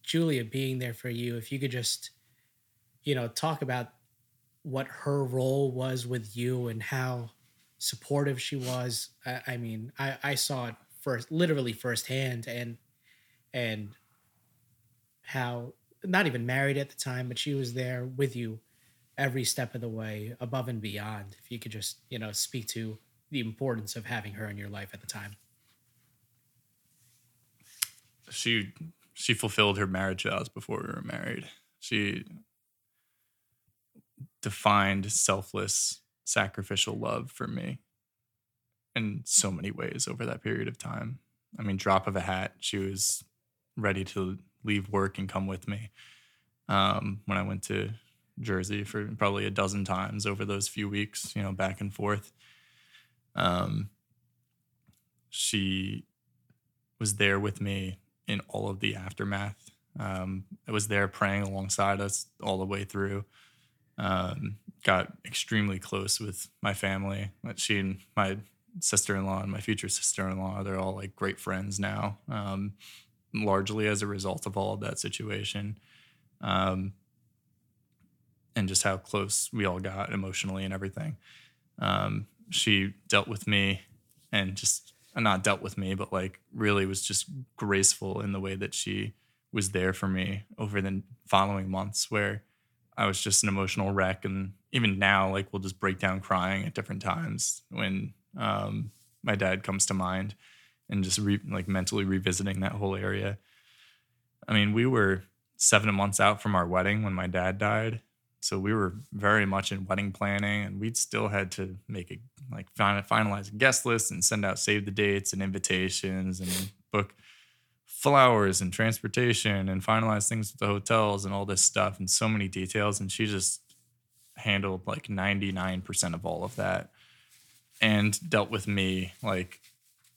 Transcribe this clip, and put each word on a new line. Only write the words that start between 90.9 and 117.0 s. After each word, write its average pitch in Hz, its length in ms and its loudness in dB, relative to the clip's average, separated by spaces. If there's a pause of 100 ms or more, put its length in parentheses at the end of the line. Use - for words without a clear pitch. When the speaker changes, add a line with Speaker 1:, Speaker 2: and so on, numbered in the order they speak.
Speaker 2:
following 98 440 2
months 95 400 -2
where 104 320 0 (540)
I 98 100 2
was 95 140 0
just 101 220 4
an 107 60 2
emotional 98 440 0
wreck. 95 320 2
And 95 280 -4 (180)
even 110 280 2
now, 98 320 6
like, 98 220 -2
we'll 98 80 -2
just 95 200 -8
break 95 180 2
down 95 220 0
crying 95 460 0
at - 80 -6
different 101 260 -6
times - 720 -2
when, 98 420 -2 (240)
um, 104 540 -2 (320)
my 107 120 0
dad 98 280 2
comes 98 240 0
to 98 80 0
mind 95 400 -2 (560)
and 98 140 2
just 92 140 0
re-, 101 300 4
like, 95 200 -2
mentally 95 360 2
revisiting 95 560 0
that 95 120 0
whole 98 240 -2
area. 101 420 -2 (1080)
I 107 60 -2
mean, 104 220 4
we 117 100 4
were 101 400 4 (320)
seven 104 380 6
months 101 260 2
out 104 220 6
from 104 120 2
our 87 120 4
wedding 92 360 2
when 98 120 0
my 90 120 -2
dad 92 300 0
died. 110 440 0 (400)
So - 180 -2
we 101 160 2
were 98 220 2 (160)
very 104 340 6
much 98 240 2
in 95 160 -4
wedding 98 240 0
planning, 101 540 0
and 98 160 -6
we'd 113 160 -2
still 107 320 0
had 98 240 0
to 92 240 -6 (100)
make 92 240 -6
a, 104 80 -10 (320)
like, 95 240 -10
fin-, 101 340 4
finalize 104 440 2
a - 20 -12
guest 127 320 6
list 117 240 2
and 92 140 -2
send 104 200 4
out 92 140 2
save 104 260 2
the 101 60 -6
dates 101 420 2
and 95 80 -2
invitations 92 1000 0
and 92 320 -2 (180)
book 101 240 0 (680)